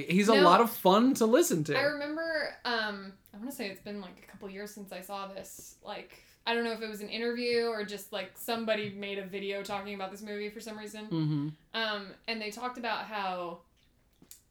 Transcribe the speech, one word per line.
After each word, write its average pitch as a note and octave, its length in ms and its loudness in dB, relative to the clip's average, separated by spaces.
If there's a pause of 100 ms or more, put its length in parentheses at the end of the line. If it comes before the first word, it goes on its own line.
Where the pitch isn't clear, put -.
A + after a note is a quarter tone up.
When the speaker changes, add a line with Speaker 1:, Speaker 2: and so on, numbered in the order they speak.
Speaker 1:
movie. D3+ 120 -2
Speaker 2:
He's G3+ 160 6
a A3+ 60 10
Speaker 1:
No. C#4+ 80 8
Speaker 2:
lot F#3 180 10
of A3+ 80 6
fun A3 460 6
to A3+ 100 4
listen A3+ 380 6
to. D3 140 0
Speaker 1:
I C4+ 80 2
remember, D4 680 -2 (100)
um, G#3 480 -4 (200)
I G3+ 40 -16
wanna A#3+ 140 -10
say A#3 180 -8
it's F#3 120 -14
been, G#3 180 -10
like, F3+ 280 -14
a - 40 -20
couple G3+ 160 -14
years G3 220 -10
since G3+ 220 -14
I F#3 100 -10
saw G3 240 -8
this. F#3+ 580 -14
Like, - 380 -14 (240)
I A#3 80 2
don't A#3 100 2
know A3+ 80 -2
if A3 120 -6
it A3 40 -6
was G#3 140 -8
an G#3 80 -10
interview A#3+ 560 0
or A3 180 -2
just, G3+ 300 -10
like, F#3 240 -6
somebody A3 540 -2
made G3+ 260 -6
a F#3+ 80 -6
video G3 380 -6
talking G3+ 320 -6
about F#3+ 160 -6
this G3+ 100 -14
movie G#3 300 -8
for A3+ 80 -14
some G#3+ 180 -12
reason. G#3+ 300 -12
Speaker 2:
Mm-hmm. D#3 400 0 (260)
Speaker 1:
Um, G#3+ 340 -2 (200)
and A3+ 120 -4
they G#3 120 -6
talked B3 260 -8
about A3+ 280 -4
how F#3 560 -6 (880)